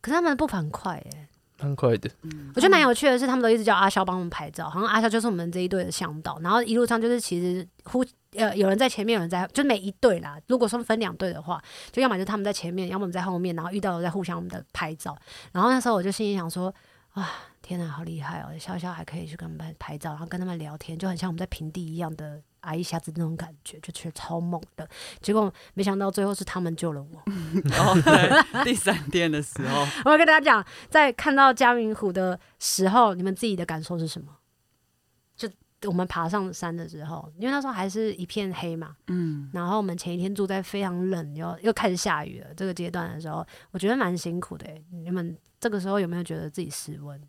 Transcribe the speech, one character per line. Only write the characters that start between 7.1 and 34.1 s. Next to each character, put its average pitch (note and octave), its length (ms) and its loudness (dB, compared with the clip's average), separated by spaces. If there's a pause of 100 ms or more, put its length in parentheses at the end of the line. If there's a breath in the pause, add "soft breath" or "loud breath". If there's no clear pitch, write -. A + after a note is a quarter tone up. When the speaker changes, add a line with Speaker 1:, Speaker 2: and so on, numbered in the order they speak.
Speaker 1:
其 F3 200 -2
实 F3+ 260 -2 (180)
呼-， B3+ 200 0 (300)
呃， G#3 220 0
有 G3 120 4
人 G3 100 4
在 C4 100 4
前 G#3+ 160 -4
面， A#3 100 2
有 G#3 60 2
人 E3+ 80 -2
在， F3+ 240 -2
就 C#4 100 0
每 C4+ 140 4
一 F#3+ 140 -6 (100)
队 G3+ 200 4
啦。 D3 260 -12
如 B3+ 120 2
果 A#3 80 4
说 A#3+ 160 -2
分 A3 160 0
两 F#3+ 180 -2
队 F#3 160 -4
的 E3 100 -10
话， E3 200 -6 (300 loud breath)
就 A#3+ 80 0
要 C4 80 4
么 G#3 80 2
就 F#3 80 0
他 G3+ 120 -2
们 G3+ 80 -2
在 G#3 80 0
前 E3+ 200 -6
面， F3+ 160 -4
要 F#3 100 -4
么 G3+ 60 -2
我 - 20 -4
们 F3 60 -6
在 F3+ 80 -2
后 F3+ 180 -2
面， F3+ 160 -2
然 E3 100 -4
后 F3 60 -6
遇 G3+ 80 -2
到 F#3+ 200 -2
了 E3+ 40 -2
在 F3 80 -2
互 F#3+ 140 -4
相 E3+ 240 -6
的 F3+ 240 -10
拍 D#3+ 220 -6
照。 D3 220 -12 (360 loud breath)
然 F3+ 100 2
后 A#3 80 6
那 C4 80 4
时 B3 100 0
候 A#3 60 4
我 F#3 80 2
就 F#3+ 80 0
心 G#3+ 160 -2
里 G3+ 80 0
想 F3 140 -4
说 F#3 240 -4 (420 soft breath)
：“哇， F3+ 140 -4 (320 loud breath)
天 F3 180 -8
哪， E3+ 100 -4
好 D3+ 160 -8
厉 E3 160 -10
害 D#3 200 -8
哦！ C#3+ 180 -12
潇 F3+ 200 -8
潇 F3 120 -6
还 E3 140 -10
可 D#3+ 140 -12
以 E3+ 80 -10
去 D#3 100 -14
跟 E3+ 120 -12
他 D#3+ 160 -12
们 D#3+ 140 -12
拍 D3+ 200 -12
照， D#3+ 120 -8
然 D3+ 80 -10
后 D#3+ 60 -10
跟 F3+ 160 -8
他 F#3 60 -4
们 F3 120 -6
聊 D3+ 200 -10
天， D#3+ 180 -10
就 F#3+ 120 -4
很 F3+ 80 -4
像 F3+ 120 -4
我 F3 40 -4
们 E3 60 -6
在 F3+ 80 -4
平 D#3 240 -8
地 F3+ 140 -8
一 D#3+ 120 -8
样 E3 180 -6
的 D3+ 260 -14 (200)
阿 E3 120 -8
姨 E3+ 100 -4
瞎 E3 180 -4
子 E3 160 -10
那 E3+ 80 0
种 D#3+ 120 -2
感 E3 160 -10 (120)
觉， - 160 -16
就 E3 120 -14
觉 - 160 -12
得 D#3 40 -10
超 - 260 -6
猛 E3+ 240 -4 (140)
的。” D#3 120 -12 (320 loud breath)
结 G#3 140 0
果 G#3 180 4 (220 loud breath)
没 G3 80 -2
想 G3 160 2
到 G3 100 0
最 G3 160 0
后 G3+ 80 0
是 G3 120 -6
他 - 160 -6
们 E3+ 160 -2
救 E3 160 -4
了 C#3+ 100 -8
我。 D3+ 240 -18
Speaker 3:
<laughs> - 0 -
哦， F3 760 4
对， D4 580 8
第 B3 100 4
三 F#3+ 240 2 (140)
天 E3+ 200 2
的 D3+ 120 0
时 - 240 -6
候。 C#3+ 180 2 (100)
Speaker 1:
<laughs> C4 120 -2
我 C4+ 60 6
要 D#4 40 8
跟 E4 80 8
大 D#4 140 10
家 - 20 8
讲， C#4 240 6 (240 loud breath)
在 D4 220 8
看 C4+ 240 0
到 C4+ 180 10
嘉 B3 220 6
明 A3 180 0
湖 G3+ 200 -2
的 F3+ 260 0 (220 soft breath)
时 - 280 2
候， G#3+ 260 6
你 F3 100 -4
们 G3 100 0
自 G#3 100 -8
己 G#3 120 0
的 E3+ 100 -4
感 D#3+ 160 -6
受 F3 160 -6
是 D#3+ 80 -2
什 D#3 160 -8